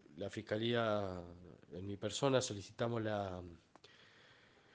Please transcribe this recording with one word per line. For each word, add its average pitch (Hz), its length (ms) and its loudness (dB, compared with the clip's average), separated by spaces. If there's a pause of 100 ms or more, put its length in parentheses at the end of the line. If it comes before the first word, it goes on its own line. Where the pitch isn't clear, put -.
(160)
la 95 140 -4
Fiscalía, 107 920 2 (500)
en 90 140 -6
mi 101 100 -4
persona, 127 460 4
solicitamos 113 600 -2
la, 101 380 0 (1300)